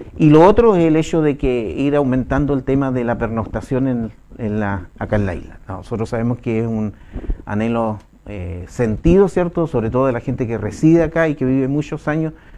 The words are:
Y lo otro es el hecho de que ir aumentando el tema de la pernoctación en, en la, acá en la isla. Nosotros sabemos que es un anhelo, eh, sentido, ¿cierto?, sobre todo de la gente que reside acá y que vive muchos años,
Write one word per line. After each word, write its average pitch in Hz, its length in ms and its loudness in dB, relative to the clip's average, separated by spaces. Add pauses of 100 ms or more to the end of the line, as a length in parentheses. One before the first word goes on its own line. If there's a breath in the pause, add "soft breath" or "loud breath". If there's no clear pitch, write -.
(160 loud breath)
Y 156 140 4
lo 156 160 10
otro 214 280 6
es 170 120 4
el 156 100 4
hecho 160 240 0
de 147 160 2
que 120 400 -2
ir 143 200 0
aumentando 135 580 0
el 131 80 -2
tema 135 300 0
de 123 120 -2
la 117 140 -2
pernoctación 113 680 -2
en, 117 240 -4 (260)
en 107 200 -4
la, 98 280 -4 (120)
acá 101 180 -4
en 101 100 0
la 87 80 -4
isla. - 240 -14 (100)
Nosotros 104 400 -8
sabemos 120 300 -4
que 113 220 -4
es 117 60 -2
un 110 280 -4 (500 loud breath)
anhelo, 110 540 -4 (260)
eh, 90 440 -10
sentido, 165 600 2
¿cierto?, 170 380 -2
sobre 113 240 -2
todo 127 160 0
de 131 60 0
la 117 80 -4
gente 127 260 -4
que 113 100 -4
reside 156 460 2
acá 160 260 0
y 147 60 -2
que 135 100 -6
vive 131 240 0
muchos 147 400 -6
años, 156 240 -2 (240 loud breath)